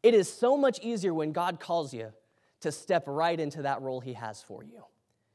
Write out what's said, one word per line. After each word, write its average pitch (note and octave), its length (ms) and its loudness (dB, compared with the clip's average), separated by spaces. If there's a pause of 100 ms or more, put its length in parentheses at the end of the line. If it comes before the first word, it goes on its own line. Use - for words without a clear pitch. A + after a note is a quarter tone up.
it A#3 100 8
is G3 180 6
so B3+ 240 2
much C#4 260 2
easier G3+ 320 -2
when D#3 180 -2
God F3 280 -2
calls D#3+ 340 -4
you A2+ 200 -10 (460)
to D#3 120 -2
step E3+ 360 0
right D#3+ 320 0
into D3+ 240 -4
that C#3 180 -2
role C3 200 -6
he B2+ 120 -10
has A2 300 -10
for - 200 -16
you. A3+ 220 -20 (500)